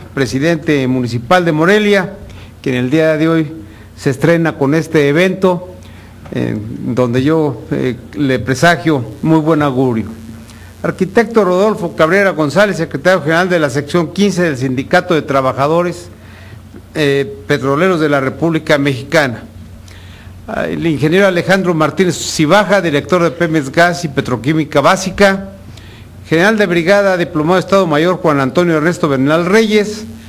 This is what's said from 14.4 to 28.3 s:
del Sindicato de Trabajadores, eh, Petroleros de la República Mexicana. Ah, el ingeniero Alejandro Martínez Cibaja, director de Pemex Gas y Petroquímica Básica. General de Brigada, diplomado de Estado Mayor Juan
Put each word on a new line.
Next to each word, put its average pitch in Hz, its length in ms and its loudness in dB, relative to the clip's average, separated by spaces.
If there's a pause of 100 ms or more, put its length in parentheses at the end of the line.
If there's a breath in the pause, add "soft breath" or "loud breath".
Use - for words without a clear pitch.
del 151 120 0
Sindicato 135 560 0
de 151 80 2
Trabajadores, 143 880 -2 (840 loud breath)
eh, 139 360 0 (160)
Petroleros 147 540 0
de 156 80 2
la 143 120 2
República 151 580 -2
Mexicana. 131 640 -2 (1040 loud breath)
Ah, - 180 -4
el 151 200 -4
ingeniero 160 400 2
Alejandro 180 480 0
Martínez 156 420 0
Cibaja, 185 640 2
director 170 420 0
de 165 80 2
Pemex 160 400 -2
Gas 170 360 2
y - 20 -4
Petroquímica 139 720 -2
Básica. 190 680 0 (760 loud breath)
General 190 300 2
de 208 80 2
Brigada, 185 540 2
diplomado 165 380 0
de 180 40 4
Estado 190 260 2
Mayor 160 300 2
Juan 147 240 2